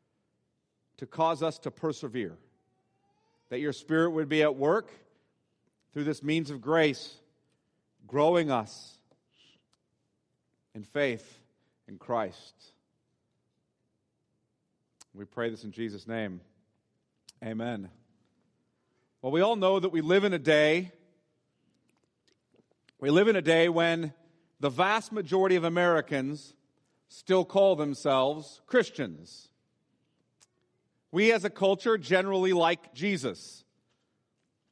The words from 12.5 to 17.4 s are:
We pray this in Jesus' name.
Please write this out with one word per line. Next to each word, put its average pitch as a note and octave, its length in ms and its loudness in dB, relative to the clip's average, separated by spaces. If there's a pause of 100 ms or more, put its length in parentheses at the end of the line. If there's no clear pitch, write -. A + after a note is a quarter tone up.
We G2+ 120 -18
pray A#2 260 -6
this A2 120 -14
in G#2+ 80 -14
Jesus' G#2 360 -10
name. G#2+ 340 -8 (1000)